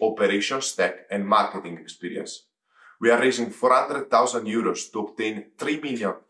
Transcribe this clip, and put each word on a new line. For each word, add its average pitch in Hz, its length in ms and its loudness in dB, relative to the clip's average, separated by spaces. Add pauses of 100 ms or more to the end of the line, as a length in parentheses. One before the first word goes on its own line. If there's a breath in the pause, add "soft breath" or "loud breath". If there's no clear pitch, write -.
operations, 101 720 0
tech, - 380 -2
and 101 160 -4
marketing 95 500 0
experience. - 680 -12 (520 soft breath)
We 117 120 4
are 123 100 4
raising 120 300 2
four 123 200 2
hundred 139 380 2
thousand 113 380 2
euros 107 440 -2
to 107 100 -6
obtain 107 440 -6 (120)
three 151 220 -4
million 117 360 -4 (140)